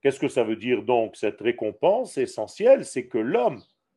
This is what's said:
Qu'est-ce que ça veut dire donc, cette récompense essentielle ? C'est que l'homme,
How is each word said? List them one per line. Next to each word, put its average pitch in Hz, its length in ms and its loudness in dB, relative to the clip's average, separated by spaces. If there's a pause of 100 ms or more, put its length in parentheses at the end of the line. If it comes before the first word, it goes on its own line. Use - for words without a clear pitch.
Qu'est-ce 139 180 0
que 143 80 -2
ça 123 160 0
veut 110 140 -2
dire 110 260 -2
donc, 113 320 0
cette - 260 -4
récompense 143 800 -2
essentielle ? 185 640 2
C'est 127 220 -8
que - 100 -6
l'homme, 147 460 -2 (340)